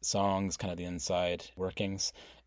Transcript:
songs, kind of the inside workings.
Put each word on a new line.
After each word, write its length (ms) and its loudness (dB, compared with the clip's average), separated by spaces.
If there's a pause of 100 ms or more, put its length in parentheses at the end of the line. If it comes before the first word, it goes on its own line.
songs, 560 2
kind 120 -2
of 60 -4
the 80 -4
inside 640 0 (100)
workings. 560 -2 (340)